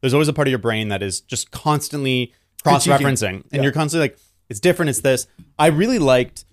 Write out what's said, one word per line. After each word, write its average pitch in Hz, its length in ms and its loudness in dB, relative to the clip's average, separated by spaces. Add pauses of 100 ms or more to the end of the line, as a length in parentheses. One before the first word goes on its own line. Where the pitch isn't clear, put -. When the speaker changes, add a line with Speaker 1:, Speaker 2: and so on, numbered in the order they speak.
Speaker 1:
there's 131 140 0
always 151 120 2
a 151 60 -2
part 143 160 0
of - 20 0
your 127 80 -2
brain 110 300 -2
that 98 120 -4
is 98 200 -6
just - 320 -10
constantly 139 800 -2 (320)
Speaker 2:
Critiquing. - 0 -
Speaker 1:
cross-referencing, 139 680 2
and - 180 -14
Speaker 2:
Yeah. 139 100 -2
Speaker 1:
you're 139 80 2
constantly 151 380 -2
like, - 100 -10 (320)
"It's 101 80 -10
different, 175 320 2
it's 127 100 -4
this." 131 280 0 (320)
I 156 80 6
really 196 320 2
liked 127 520 0